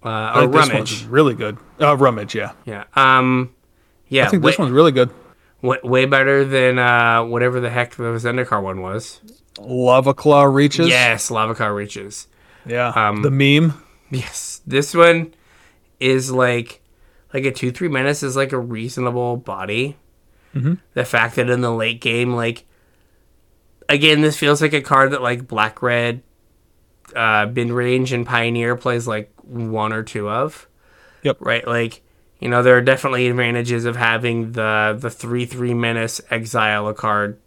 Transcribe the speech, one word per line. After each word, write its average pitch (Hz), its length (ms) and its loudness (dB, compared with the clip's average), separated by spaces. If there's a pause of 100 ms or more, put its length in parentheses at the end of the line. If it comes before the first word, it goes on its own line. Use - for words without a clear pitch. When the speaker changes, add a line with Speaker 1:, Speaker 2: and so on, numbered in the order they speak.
Speaker 1:
Uh, 120 60 -8
Speaker 2:
I 110 300 -2
Speaker 1:
or - 20 6
Speaker 2:
think 127 120 2
this 156 160 4
Speaker 1:
rummage. 113 60 -2
Speaker 2:
one's 107 300 -6
really 127 300 2
good. 107 240 -8 (200)
Uh, 147 200 4
rummage, 117 360 2
yeah. 101 180 -6 (120)
Speaker 1:
Yeah. 107 200 -14 (120)
Um, 127 580 4 (540)
yeah, 135 160 2
Speaker 2:
I 107 40 0
think 180 140 2
Speaker 1:
way, 131 100 4
Speaker 2:
this - 60 -2
one's 147 140 0
really 151 180 6
good. 127 200 2 (500)
Speaker 1:
wa-, 127 240 0
way 127 220 2
better 139 400 4
than, 127 320 2
uh, 120 460 4
whatever 123 360 0
the 120 80 -4
heck 120 280 -4
the 120 80 -8
Zendikar 117 580 -4
one 95 180 -8
was. 95 400 -10 (400)
Speaker 2:
Lava 127 540 2
Claw 143 300 6
Reaches? 143 440 4
Speaker 1:
Yes, 120 420 2
Lava 110 240 -2
Claw 110 140 -2
Reaches. 104 580 -10 (380)
Speaker 2:
Yeah. 120 320 -2
Speaker 1:
Um, 104 240 2
Speaker 2:
The 139 100 2
meme? 143 440 4 (360)
Speaker 1:
Yes. - 560 -10
This 143 280 -2
one 170 400 4 (680)
is, 131 320 0
like, 123 480 -2 (540)
like, 135 100 -4
a 135 80 0
two 127 180 -4
three 131 180 -6
menace 135 340 0
is, 135 120 -6
like, 135 180 -2
a 131 60 -4
reasonable 120 800 -4
body. 107 600 -6 (560)
Speaker 2:
Mm-hmm. 143 200 -2 (180)
Speaker 1:
The 127 140 -2
fact 117 300 0
that 123 120 0
in 123 140 0
the 120 100 -2
late 117 300 -4
game, 120 320 -2
like, 117 320 -6 (1200)
again, 147 320 0
this 151 160 2
feels 147 240 0
like 156 140 0
a 143 80 -2
card 135 300 2
that, 131 100 -6
like, 123 260 -6
black 107 320 -4
red, 120 420 -2 (960)
uh, 110 300 2
bin 120 260 -4
range 123 400 0
and 120 140 -4
Pioneer 117 500 -2
plays, 120 320 -4
like, 107 240 -6 (100)
one 110 520 -4
or 110 80 -4
two 104 260 -8
of. 131 400 -6 (540)
Speaker 2:
Yep. 139 180 -2
Speaker 1:
Right? 117 260 -2
Like, 117 360 -4 (360)
you 123 120 -6
know, 123 120 2
there 127 140 8
are 123 60 4
definitely 127 460 0
advantages 120 580 -2
of 120 100 -4
having 117 560 -2
the, 107 480 -2
the 117 80 -8
three 120 380 -6
three 123 260 -4
menace 117 480 -4 (100)
exile 110 560 -2
a 107 60 -4
card 104 540 -2